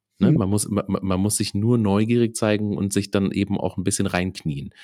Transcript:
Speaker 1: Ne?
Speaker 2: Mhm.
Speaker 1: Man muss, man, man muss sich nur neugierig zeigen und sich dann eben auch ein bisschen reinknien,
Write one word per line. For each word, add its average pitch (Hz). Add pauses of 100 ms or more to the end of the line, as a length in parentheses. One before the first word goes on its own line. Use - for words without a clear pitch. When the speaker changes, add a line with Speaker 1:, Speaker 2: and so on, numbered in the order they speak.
(180)
Speaker 1:
Ne? 95
Speaker 2:
Mhm. 151
Speaker 1:
Man 95
muss, 101
man, 104
man 95
muss 104
sich -
nur 113
neugierig 110
zeigen 107
und 98
sich 101
dann 98
eben 98
auch -
ein 95
bisschen 98
reinknien, 87 (140)